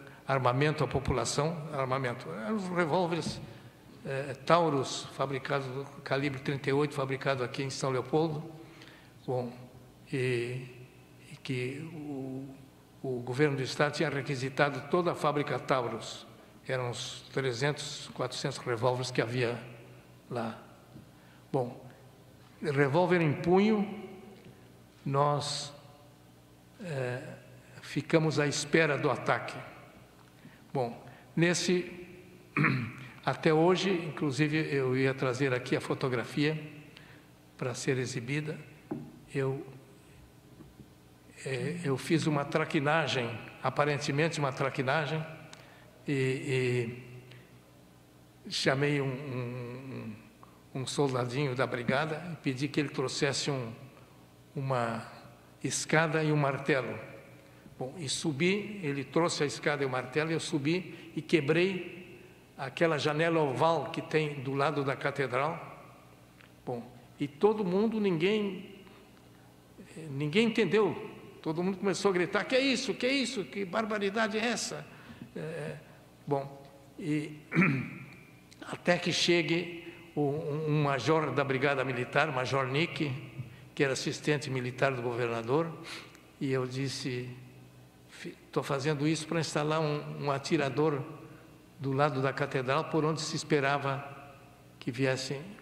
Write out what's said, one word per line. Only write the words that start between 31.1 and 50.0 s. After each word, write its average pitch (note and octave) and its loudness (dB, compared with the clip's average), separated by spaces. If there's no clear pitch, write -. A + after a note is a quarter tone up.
nesse, F3 2
<clears throat> C3 0
até C#3 2
hoje, F3 6
inclusive D3+ 0
eu C3 2
ia C3+ 4
trazer C3 0
aqui B2 0
a A#2+ 0
fotografia C#3+ 0
para B2 -2
ser C3 0
exibida, C3 -4
eu, C3+ 0
eh, C3+ -2
eu C3+ 2
fiz D3+ 2
uma D3 2
traquinagem, D3 2
aparentemente D3 0
uma C#3 0
traquinagem, C#3+ 0
e, C3 0
e G#3 -10
chamei D3 2
um, C3+ 0
um, B2 -6